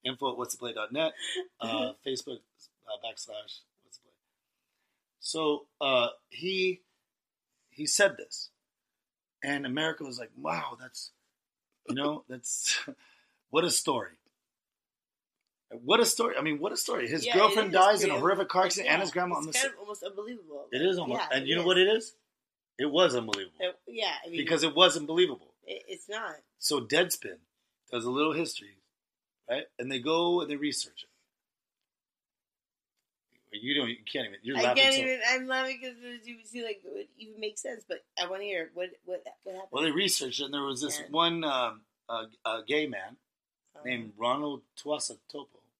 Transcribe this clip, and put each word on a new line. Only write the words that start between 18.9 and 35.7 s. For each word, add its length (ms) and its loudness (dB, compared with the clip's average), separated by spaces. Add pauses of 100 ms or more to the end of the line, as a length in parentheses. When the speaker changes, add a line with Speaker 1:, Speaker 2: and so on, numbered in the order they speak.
Speaker 2:
Yeah, 20 0
Speaker 1:
his 100 -2
grandma 240 -2
Speaker 2:
it's 120 -2
Speaker 1:
on 0 -
the 60 -8
Speaker 2:
kind 120 2
Speaker 1:
s- 80 -2
Speaker 2:
of 60 -18
almost 220 -12
unbelievable. 720 -12
Speaker 1:
It 100 -2
is 160 2
almost. 220 -4 (100)
Speaker 2:
Yeah, 60 0
Speaker 1:
And 80 0
Speaker 2:
it 60 -6
Speaker 1:
you 60 2
know 80 0
Speaker 2:
is. 40 4
Speaker 1:
what 100 6
it 120 6
is? 240 0 (680)
It 60 2
was 320 6
unbelievable. 420 -4
Speaker 2:
It, 260 -2
yeah, 280 -4 (120)
I 40 -10
mean, 80 -6
Speaker 1:
Because 260 2
it 100 2
wasn't 340 6
believable. 440 2 (140)
Speaker 2:
it, 240 -10
it's 180 -14
not. 280 -8 (220)
Speaker 1:
So 220 0
Deadspin 600 0 (520)
does 140 -4
a 40 -2
little 220 2
history, 460 -6 (720)
right? 160 -2 (120)
And 140 -6
they 80 -2
go 400 4
and 100 -6
they 60 -4
research 480 -6
it. 60 -20 (2500)
You 240 -2
don't, 140 2
you 80 -6 (140)
can't 160 -4
even, 160 -14
you're 140 -2
Speaker 2:
I 60 2
Speaker 1:
laughing 200 6
Speaker 2:
can't 120 6
Speaker 1:
so 60 2
Speaker 2:
even, 180 0 (100)
I'm 180 0
laughing 340 -2